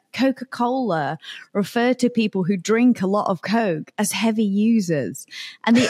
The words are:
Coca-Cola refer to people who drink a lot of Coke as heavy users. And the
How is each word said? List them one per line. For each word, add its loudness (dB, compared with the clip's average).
Coca-Cola -2
refer 0
to 0
people -2
who -2
drink 2
a 0
lot 0
of -2
Coke -2
as 0
heavy 0
users. 0
And 4
the 4